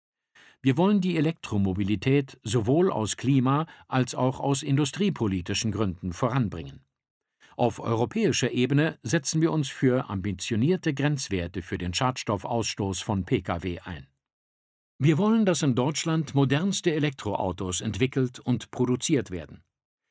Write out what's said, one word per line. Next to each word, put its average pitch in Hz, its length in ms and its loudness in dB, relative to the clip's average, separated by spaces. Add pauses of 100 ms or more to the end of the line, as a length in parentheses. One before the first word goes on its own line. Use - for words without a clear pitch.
(640)
Wir 131 140 4
wollen 196 240 4
die 175 160 0
Elektromobilität 107 1300 0
sowohl 127 480 2
aus 107 240 -2
klima- 135 500 2 (220)
als 127 260 0
auch 127 240 0
aus 139 240 -2
industriepolitischen 117 1120 0
Gründen 92 400 -2
voranbringen. 87 720 -4 (720)
Auf 117 220 2
europäischer 120 760 0
Ebene 139 500 2
setzen 160 400 0
wir 165 100 2
uns 156 160 0
für 127 400 2
ambitionierte 110 840 0
Grenzwerte 131 680 -2
für - 160 -6
den 90 160 -4
Schadstoffausstoß 113 1120 -2
von 98 240 -2
P 104 160 0
K 87 200 -4
W 87 180 -6
ein. 80 260 -12 (920)
Wir 147 200 4
wollen, 214 260 4
dass 180 180 4
in 139 120 4
Deutschland 156 600 0
modernste 151 600 2
Elektroautos 101 880 -2
entwickelt 123 560 0
und 123 320 -2
produziert 123 600 0
werden. 85 320 -10 (480)